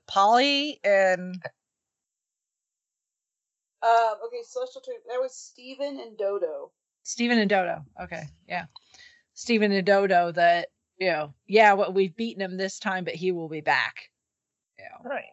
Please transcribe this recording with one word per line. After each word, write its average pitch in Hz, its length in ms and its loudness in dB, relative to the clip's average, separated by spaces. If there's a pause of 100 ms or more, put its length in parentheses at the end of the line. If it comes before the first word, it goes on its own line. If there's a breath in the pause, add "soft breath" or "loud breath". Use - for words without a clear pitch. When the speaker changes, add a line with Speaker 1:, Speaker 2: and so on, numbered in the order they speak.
Speaker 1:
Polly 277 760 2
and 185 580 0 (2500)
Speaker 2:
Uh, 226 300 2 (140)
okay, 240 200 -12
Celestial 254 360 -12
Toy, 254 100 -16 (180)
that 247 120 -4
was 262 140 -6
Steven 269 640 -12
and 226 180 -18
Dodo. 180 540 -6 (320)
Speaker 1:
Steven 240 360 -2
and 202 100 0
Dodo. 180 340 0 (200)
Okay, 170 200 -14 (240)
yeah. 175 180 -10 (680 soft breath)
Steven 214 380 0
and 196 160 0
Dodo 190 460 4
that, 170 340 4 (300)
you 185 120 -2
know, 151 240 -4 (140)
yeah, 208 260 8
well, 190 200 0
we've 190 220 0
beaten 226 260 -6
him 185 160 -8
this 190 200 -6
time, 185 280 -6
but 160 100 -6
he 185 160 -2
will 165 160 -6
be 156 140 -10
back. 135 480 -2 (680)
You - 60 -20
know, - 260 -18
Speaker 3:
Right. 269 240 -10